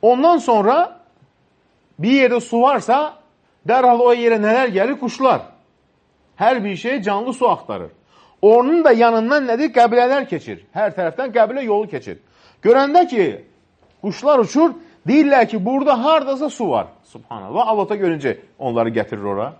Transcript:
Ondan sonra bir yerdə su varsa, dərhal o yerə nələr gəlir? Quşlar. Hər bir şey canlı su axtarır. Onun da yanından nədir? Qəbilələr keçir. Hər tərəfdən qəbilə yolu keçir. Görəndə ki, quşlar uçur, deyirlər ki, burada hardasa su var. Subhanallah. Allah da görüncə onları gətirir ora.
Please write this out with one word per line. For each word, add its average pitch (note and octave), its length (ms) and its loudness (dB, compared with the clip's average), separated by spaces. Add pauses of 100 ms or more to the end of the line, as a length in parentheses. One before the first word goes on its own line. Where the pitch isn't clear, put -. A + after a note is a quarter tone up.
Ondan C4+ 360 4
sonra A#3+ 600 0 (960)
bir B3+ 240 2
yerdə B3 180 2
su A#3 220 -2
varsa, C#4 580 0 (460)
dərhal B3 340 2
o A#3+ 160 4
yerə A#3 240 0
nələr A3+ 340 0
gəlir? A#3 260 -2
Quşlar. B3+ 440 -2 (960)
Hər A#3 240 2
bir G3 120 -6
şey A#3+ 260 -6
canlı G#3 300 -4
su B3 160 -2
axtarır. G2+ 420 -6 (520)
Onun B3 420 4
da C#4 80 6
yanından A#3 580 2
nədir? B3+ 240 -2
Qəbilələr A#3+ 540 2
keçir. A#2 440 -10
Hər G3+ 240 -4
tərəfdən F#3 380 -6
qəbilə A#3+ 320 0
yolu G#3 240 -2
keçir. A2+ 320 -12 (420)
Görəndə C#4 440 4
ki, A3 180 0 (760)
quşlar B3 460 0
uçur, D4+ 260 2 (340)
deyirlər C#4 420 4
ki, A3 160 -6
burada C4+ 400 0
hardasa C#4+ 460 0
su G3 200 -6
var. G#2+ 180 -2 (160)
Subhanallah. A#2 640 -8
Allah G#3 200 -2
da G#3 80 -4
görüncə D#3+ 400 -2 (220)
onları A#2 380 -2
gətirir G#2+ 280 -6
ora. G2+ 360 -6